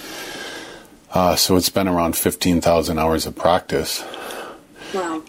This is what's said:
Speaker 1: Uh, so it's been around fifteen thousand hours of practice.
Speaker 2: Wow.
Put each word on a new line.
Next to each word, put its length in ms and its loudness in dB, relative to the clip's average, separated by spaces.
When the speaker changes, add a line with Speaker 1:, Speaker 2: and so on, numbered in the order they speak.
Speaker 1:
Uh, 240 4
so 200 4
it's 120 2
been 200 0
around 280 2
fifteen 440 2
thousand 380 2
hours 280 0
of 100 -10
practice. 680 0
Speaker 2:
Wow. 340 -4